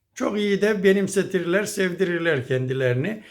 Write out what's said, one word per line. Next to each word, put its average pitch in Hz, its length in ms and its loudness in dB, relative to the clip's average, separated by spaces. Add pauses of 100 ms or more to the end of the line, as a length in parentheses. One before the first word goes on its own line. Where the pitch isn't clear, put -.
(140)
çok 226 240 -4
iyi 202 240 0
de 202 220 0
benimsetirler, 190 800 2
sevdirirler 175 840 -2
kendilerini. 131 840 -2